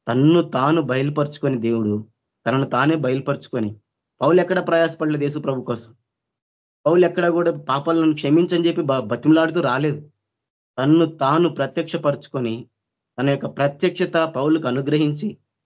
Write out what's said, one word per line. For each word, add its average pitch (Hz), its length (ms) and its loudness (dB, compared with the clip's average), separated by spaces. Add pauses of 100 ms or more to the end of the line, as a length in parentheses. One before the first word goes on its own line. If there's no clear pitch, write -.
తన్ను 143 360 4
తాను 147 400 0
బయలుపరుచుకొని 143 760 -2
దేవుడు, 110 360 -2 (520)
తనను 131 280 0
తానే 143 220 2
బయలుపరుచుకొని, 135 760 -4 (500)
పౌలు 160 200 4
ఎక్కడ 180 260 0
ప్రయాసపడలేదు 156 580 0
యేసు 143 140 -4
ప్రభు 131 240 -4
కోసం, 117 280 -8 (960)
పౌలు 175 180 6
ఎక్కడ 175 240 0
కూడా 170 220 2 (200)
పాపాలను 160 440 2
క్షమించని 165 520 2
చెప్పి 170 160 0
బ-, 135 280 0
బతిమలాడుతూ 156 500 2
రాలేదు. 139 400 -2 (800)
తన్ను 156 280 4
తాను 156 420 2
ప్రత్యక్షపరుచుకొని, 147 1040 -4 (640)
తన 131 120 0
యొక్క 135 160 -2
ప్రత్యక్షత 170 720 -2 (200)
పౌలుకు 151 320 0
అనుగ్రహించి, 147 600 -2 (380)